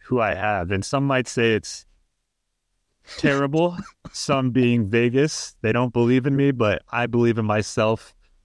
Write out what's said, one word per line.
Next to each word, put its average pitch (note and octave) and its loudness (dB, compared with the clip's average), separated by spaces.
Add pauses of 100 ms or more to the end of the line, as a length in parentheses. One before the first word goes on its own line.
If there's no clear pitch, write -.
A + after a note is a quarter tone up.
who B2+ -2
I G#2 0
have. F#2+ -2
And G2 -2
some C#3 -2
might B2+ 0
say A#2 0
it's - -6 (1300)
terrible, D3+ 0 (180)
<laughs> - -20
some C3+ -2
being A#2+ 2
Vegas. A#2+ 0
They A2 0
don't A#2+ 0
believe B2 2
in C#3+ 0
me, C#3 2
but A2 0
I A#2+ -2
believe A#2+ 2
in A2 0
myself. G#2+ -2 (320)